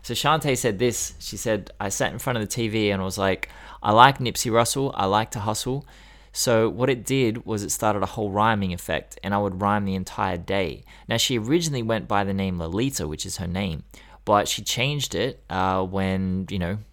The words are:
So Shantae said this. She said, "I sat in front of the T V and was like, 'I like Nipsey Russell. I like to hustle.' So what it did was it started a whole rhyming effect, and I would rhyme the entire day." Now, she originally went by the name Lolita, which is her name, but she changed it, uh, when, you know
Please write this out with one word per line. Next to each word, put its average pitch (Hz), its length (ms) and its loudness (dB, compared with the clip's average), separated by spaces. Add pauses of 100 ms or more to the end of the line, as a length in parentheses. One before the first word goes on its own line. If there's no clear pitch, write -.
So 120 120 -8
Shantae 147 420 2
said 107 220 0
this. - 400 0
She - 180 -10
said, 107 440 -2
"I 101 80 -2
sat 98 240 -2
in 117 80 -8
front 127 180 -2
of 107 60 -2
the - 120 -6
T 113 120 -2
V 104 240 2
and 95 100 0
was 95 160 -4
like, 95 300 0 (340)
'I 104 80 0
like 123 280 10
Nipsey 113 340 -2
Russell. 123 420 2
I 98 120 0
like 107 260 2
to 110 80 -8
hustle.' 123 440 -4 (480)
So 113 360 4
what 120 200 0
it 120 160 0
did 123 400 0
was 104 200 -4
it - 80 -4
started 104 320 2
a 92 100 -6
whole 104 160 -2
rhyming 104 420 2
effect, - 520 -6
and 98 100 -2
I 101 40 2
would 95 220 -2
rhyme 104 240 2
the 95 120 -2
entire 92 400 -4
day." 87 480 -4 (240)
Now, 117 80 0
she 120 200 2
originally 139 460 0
went 110 240 -2
by 101 160 2
the 98 100 -2 (100)
name 92 140 -2
Lolita, 87 520 -2
which 78 180 -8
is - 120 -10
her 87 100 -6
name, 90 340 -4 (420)
but 104 220 4
she - 160 -4
changed 135 540 -2
it, 120 340 -2
uh, 92 320 2
when, 95 680 0
you 95 120 -4
know 87 180 -2 (140)